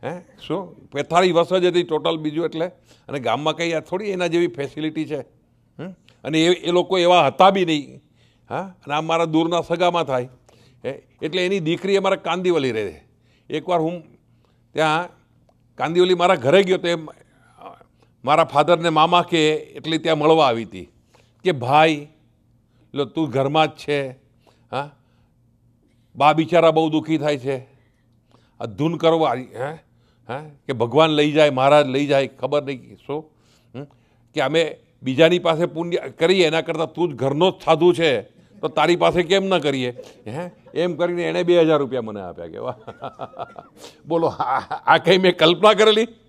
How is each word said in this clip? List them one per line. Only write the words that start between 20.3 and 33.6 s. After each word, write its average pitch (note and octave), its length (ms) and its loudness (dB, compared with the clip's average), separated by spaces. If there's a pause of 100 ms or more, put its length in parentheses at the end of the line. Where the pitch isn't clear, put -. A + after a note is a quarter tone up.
આવી A#2 180 -2
હતી. F2+ 240 -16 (540)
કે, F#3 80 0
"ભાઈ, D3 560 2 (840)
લો C#3 120 -4
તું D#3 240 -4
ઘરમાં C#3 380 2
જ D3 100 -6
છે. C#3+ 320 -4 (640)
હા? C#3+ 200 -8 (1200)
બા C#3+ 180 4
બિચારા D#3+ 380 4
બહુ D#3+ 180 2
દુઃખી D#3 280 -2
થાય D3 200 -2
છે. B2 300 -8 (920)
આ A#2+ 60 -10
ધૂન C#3+ 300 -4
કરવા D#3+ 340 2
આવી, B2+ 140 -4
હે? C3 300 -10 (560)
હે? D3 200 -10 (180)
કે C#3 60 -6
ભગવાન B2 360 2
લઈ D3+ 220 2
જાય, D3+ 180 4
મહારાજ C#3 380 4
લઈ C#3 200 -2
જાય, C3+ 200 0
ખબર C#3 360 -4
નહીં B2 340 -14 (100)
શું? D3+ 240 -10 (440)